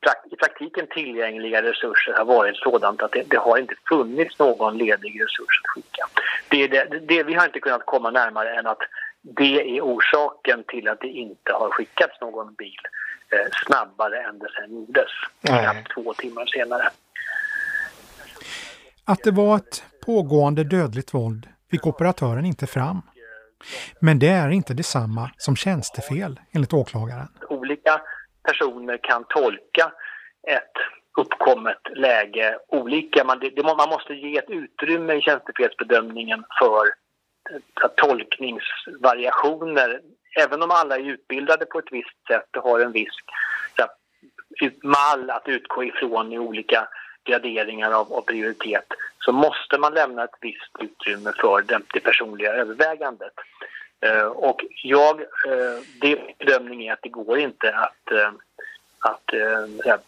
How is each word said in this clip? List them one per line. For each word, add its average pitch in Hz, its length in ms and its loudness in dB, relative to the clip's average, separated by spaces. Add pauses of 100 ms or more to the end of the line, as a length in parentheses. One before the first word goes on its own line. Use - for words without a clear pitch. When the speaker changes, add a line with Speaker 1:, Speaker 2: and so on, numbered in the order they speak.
Speaker 1:
prak-, - 320 0
i - 40 -14
praktiken 160 500 -2
tillgängliga 113 760 -4
resurser 117 500 0
har 110 120 2
varit 110 320 4
sådant 110 460 2
att 107 100 -2
det, 123 140 0
det 143 100 4
har 113 220 4
inte 117 160 -4 (140)
funnits 147 500 0
någon 110 400 2
ledig 104 440 0
resurs - 420 0
att - 60 -6
skicka. - 360 -8 (420)
Det 143 140 4
är 135 60 2
det, 135 300 2
det, 160 240 2
vi 156 120 -2
har 175 120 4
inte 143 140 -4
kunnat 123 260 -2
komma 117 240 0
närmare 113 440 0
än 113 120 -2
att 110 160 -2 (400)
det 139 540 2
är 139 40 -2
orsaken 127 840 0
till 110 240 -6
att 107 120 -4
det - 80 -8
inte 113 440 -8
har 107 180 0
skickats - 500 -2
någon 110 340 -10
bil, 101 260 -18 (500)
eh, 101 160 2 (200)
snabbare 110 560 -2
än 107 160 -10
det 104 180 -12
sen 107 180 -12
gjordes, 120 360 0 (300)
Speaker 2:
Nej. 123 220 2
Speaker 1:
knappt 110 320 -2
två 113 200 -8
timmar 120 320 -8
senare. 120 420 -2 (2250)
Speaker 3:
Att 196 180 0
det 220 80 4
var 208 260 6
ett - 280 -6 (220)
pågående 151 580 4
dödligt 143 500 -2
våld 113 340 -2 (220)
fick - 160 -2
operatören 147 580 0
inte 165 220 -2
fram. 156 360 -2 (1000)
Men 160 180 6
det 143 100 6
är 175 220 4
inte 170 240 0
detsamma 117 640 -4
som 135 200 0
tjänstefel, 151 840 -4 (120)
enligt 147 200 0
åklagaren. 120 560 -2 (200)
Speaker 1:
Olika 147 520 0 (420)
personer 123 600 -2
kan 120 260 0
tolka 147 640 0 (560)
ett 139 240 -2 (460)
uppkommet 113 600 2 (160)
läge 110 640 2 (100)
olika. 151 560 2
Man, 131 140 2
det, 131 120 -4
det 139 120 -2
må-, 156 140 2
man 151 120 4
måste 147 260 -4
ge 147 240 -4
ett - 120 -6
utrymme 160 640 -2
i 147 60 0
tjänstefelsbedömningen 117 1200 0 (140)
för, 107 280 6 (640)
eh, - 80 -12 (380)
tolkningsvariationer. 127 2000 0 (380)
Även 147 240 2
om 170 80 0
alla 160 260 4
är 139 140 -6
utbildade 143 560 -2
på - 120 -6
ett - 140 -10
visst - 360 -12
sätt - 280 0
och 127 60 -6
har 120 180 4
en 120 120 2
viss, 110 220 -2 (640)
så - 60 2
här, 113 80 0 (720)
ut-, - 220 -4
mall 143 480 2
att 117 180 -6
utgå 127 360 -4
ifrån 117 480 -4
i 117 60 -8
olika 110 500 -2 (360)
graderingar 110 680 -2
av, 110 200 0
av 123 100 -4
prioritet, 110 720 -4 (260)
så - 140 0
måste 143 460 2
man 160 160 2
lämna 127 300 0
ett - 160 -14
visst - 300 -12 (100)
utrymme 104 600 -8
för 101 220 4
det, 107 180 0 (120)
det - 80 -2
personliga 107 520 0
övervägandet. 123 800 -2 (680)
Eh, 110 240 2
och 123 360 0 (220)
jag, 147 380 4
eh, 147 60 -10 (720)
det 143 180 2 (200)
bedömning 123 480 0
är 110 60 -4
att 107 100 -8
det 120 60 -12
går 117 300 -2
inte 120 360 -2
att, - 380 -4
eh, 107 200 2 (680)
att, - 340 -2
eh, 110 340 -2 (160)
så 123 60 -2
här 107 200 4